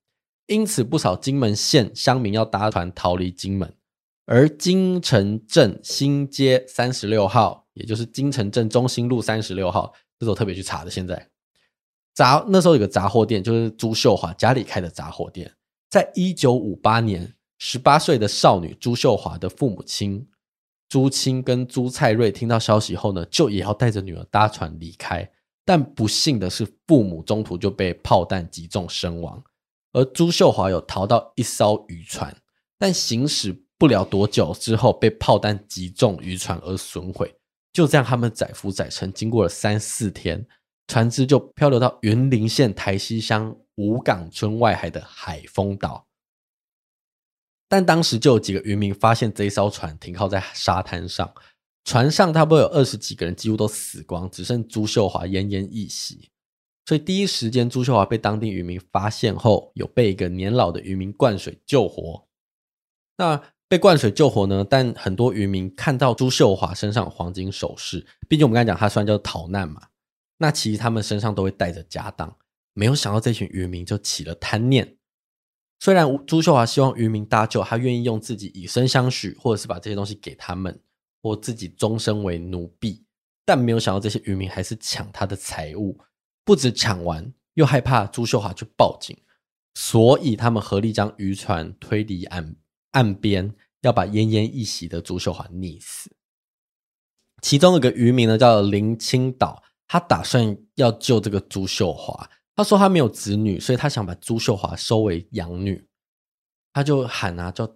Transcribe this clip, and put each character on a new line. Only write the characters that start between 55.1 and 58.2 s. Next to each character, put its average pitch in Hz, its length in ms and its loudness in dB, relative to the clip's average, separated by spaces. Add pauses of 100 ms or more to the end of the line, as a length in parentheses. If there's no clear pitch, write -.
奄 95 200 -2
奄 98 240 -4
一 107 180 -10
息。 - 420 -14 (580)
所 156 80 2
以 151 40 0
第 185 200 -2
一 196 80 0
时 113 240 -4
间 120 180 2
朱 127 140 -2
秀 127 100 2
华 101 100 6
被 110 140 0
当 107 220 -2